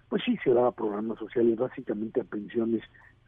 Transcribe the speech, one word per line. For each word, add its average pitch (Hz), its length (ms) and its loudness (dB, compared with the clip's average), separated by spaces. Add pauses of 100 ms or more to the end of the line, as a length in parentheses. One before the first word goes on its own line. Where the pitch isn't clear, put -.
Pues - 160 -2
sí, 247 220 0
se 127 80 6
da 123 140 6
a 117 40 0
programas 107 480 -4
sociales, 117 380 2
básicamente 117 640 -4
a - 20 0
pensiones 110 600 -2 (440)